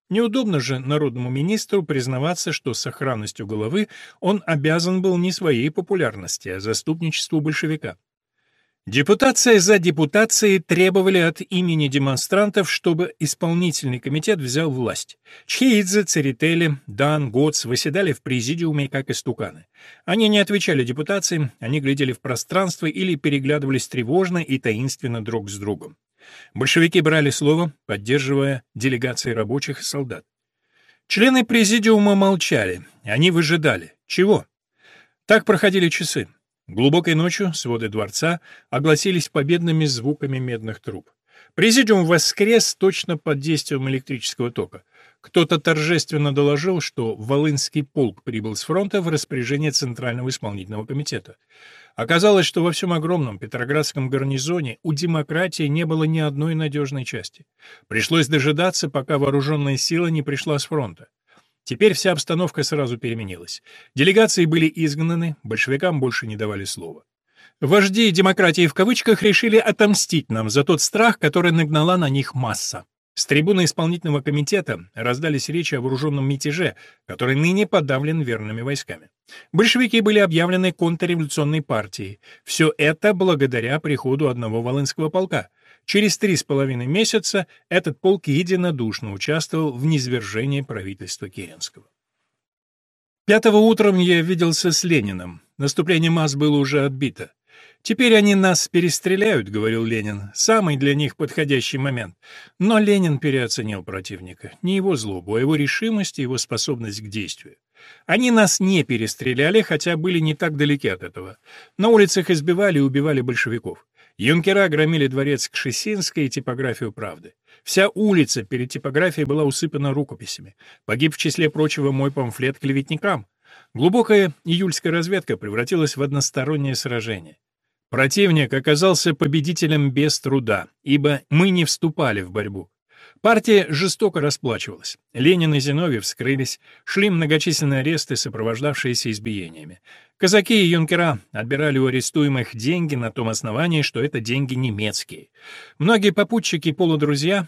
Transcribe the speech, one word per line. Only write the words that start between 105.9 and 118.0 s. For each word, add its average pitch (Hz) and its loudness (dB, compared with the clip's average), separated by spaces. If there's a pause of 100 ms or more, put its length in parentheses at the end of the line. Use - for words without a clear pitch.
и 143 -4
его 127 -4
способность 113 -6
к 107 -14
действию. 101 -10 (480)
Они 240 2
нас 214 4
не 190 4
перестреляли, 127 0
хотя 170 -2
были 175 0
не 156 0
так 156 -4
далеки 143 0
от 92 -6
этого. 92 -14 (400)
На 208 2
улицах 202 4
избивали 175 2
и 139 4
убивали 139 0
большевиков. 117 -6 (320)
Юнкера 175 2
громили 151 2
дворец 135 -2
Кшесинской 170 -4
и 123 -2
типографию 127 -6
«Правды». 87 -14 (280)
Вся 196 2
улица 175 2